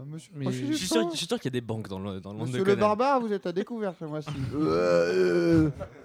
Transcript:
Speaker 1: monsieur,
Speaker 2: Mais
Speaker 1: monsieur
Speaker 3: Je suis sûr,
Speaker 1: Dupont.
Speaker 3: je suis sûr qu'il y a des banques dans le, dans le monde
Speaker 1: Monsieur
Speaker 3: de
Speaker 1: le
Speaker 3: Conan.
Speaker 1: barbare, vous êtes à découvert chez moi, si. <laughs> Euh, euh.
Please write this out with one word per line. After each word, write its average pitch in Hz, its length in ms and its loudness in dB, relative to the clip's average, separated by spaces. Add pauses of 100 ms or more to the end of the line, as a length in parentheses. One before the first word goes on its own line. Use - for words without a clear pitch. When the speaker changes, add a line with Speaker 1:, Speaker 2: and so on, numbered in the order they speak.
Speaker 1:
monsieur, 156 300 -14
Speaker 2:
Mais 139 120 -6
Speaker 1:
monsieur 127 200 -2
Speaker 3:
Je 294 60 -2
suis 277 160 -4
sûr, 330 140 2
Speaker 1:
Dupont. 349 100 -2
Speaker 3:
je 311 60 -8
suis - 80 -4
sûr 240 120 -2
qu'il - 80 -6
y 127 100 -4
a - 20 0
des 120 60 -2
banques 110 240 -6
dans 95 120 -8
le, 95 200 -6
dans 98 120 -12
le 107 60 -10
monde 117 100 -4
Speaker 1:
Monsieur 131 120 -2
Speaker 3:
de 190 40 0
Speaker 1:
le 196 100 6
Speaker 3:
Conan. 202 140 4
Speaker 1:
barbare, 254 320 2
vous 226 120 -2
êtes 190 140 -4
à 175 60 -2
découvert 202 440 -6
chez 165 100 -12
moi, 151 140 -6
si. 151 80 -10 (120)
<laughs> 123 140 -4
Euh, 170 1120 4
euh. - 20 0 (340)